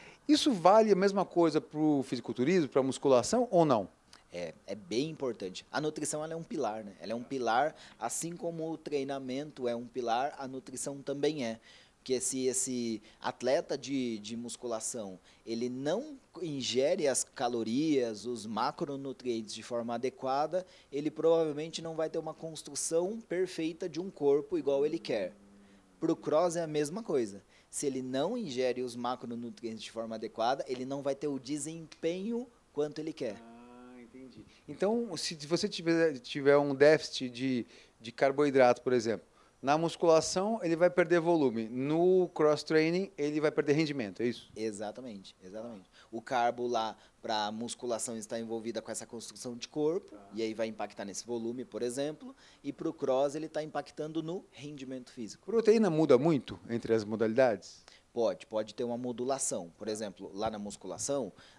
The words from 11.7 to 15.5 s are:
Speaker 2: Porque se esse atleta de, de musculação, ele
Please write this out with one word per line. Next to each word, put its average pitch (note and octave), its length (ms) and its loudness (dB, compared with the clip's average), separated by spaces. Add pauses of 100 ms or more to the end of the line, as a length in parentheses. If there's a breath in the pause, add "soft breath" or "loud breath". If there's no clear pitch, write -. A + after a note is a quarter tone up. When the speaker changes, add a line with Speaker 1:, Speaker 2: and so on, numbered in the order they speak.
Speaker 2:
Porque B2+ 220 -2
se C3 280 0
esse A#2+ 520 -2 (220 soft breath)
atleta C#3 560 0
de, B2+ 420 -2
de G#2+ 160 -10
musculação, A2+ 840 -8 (260 soft breath)
ele A#2 240 -2